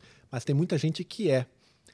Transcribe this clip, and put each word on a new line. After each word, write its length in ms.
mas 120
tem 120
muita 220
gente 260
que 260
é. 160